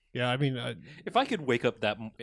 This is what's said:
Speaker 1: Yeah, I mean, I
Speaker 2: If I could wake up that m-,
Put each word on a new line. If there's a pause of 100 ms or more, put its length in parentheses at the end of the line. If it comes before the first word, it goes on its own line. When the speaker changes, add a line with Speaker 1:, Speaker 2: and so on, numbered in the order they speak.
(140)
Speaker 1:
Yeah,
I
mean,
I (300)
Speaker 2:
If
I
could
wake
up
that
m-, (100)